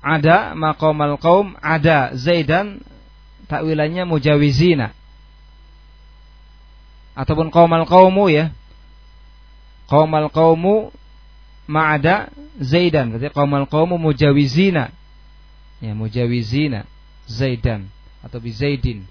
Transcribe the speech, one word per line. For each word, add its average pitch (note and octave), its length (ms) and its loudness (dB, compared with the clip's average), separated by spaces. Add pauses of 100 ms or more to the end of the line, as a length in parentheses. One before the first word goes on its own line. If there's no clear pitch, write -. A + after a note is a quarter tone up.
Ada D#3 560 0
ma D#3 160 -2
qaumal D3 480 -2
qaum, F#3 400 2
ada D3+ 560 0
Zaidan, E3+ 640 -2 (640)
takwilannya D#3 640 -4
mujawizina. D3 880 0 (2250)
Ataupun D#3 400 -4
qaumal E3 320 4
qaumu, F#3 460 6
ya. D#3 180 2 (1400)
Qaumal D3+ 480 0
qaumu E3 560 2 (800)
ma D#3 240 0
ada D#3+ 400 -2 (240)
Zaidan, D3+ 560 0
berarti A#2+ 160 -6
qaumal C#3+ 400 -2
qaumu E3 320 -2
mujawizina. D3 880 2 (880)
Ya, A2 160 -12
mujawizina A#2+ 960 -4 (400)
Zaidan A2+ 640 -6 (320)
atau A#2+ 160 -16
bi A#2 80 -12
Zaidin. A#2 600 -6